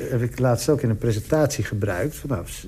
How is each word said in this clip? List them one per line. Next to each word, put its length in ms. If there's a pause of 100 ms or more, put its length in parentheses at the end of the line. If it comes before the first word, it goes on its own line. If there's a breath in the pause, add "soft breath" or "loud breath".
(100)
heb 120
ik 160
laatst 300
ook 120
in 100
een 80
presentatie 680
gebruikt. 520
Van, 140
nou, 160
z-, 220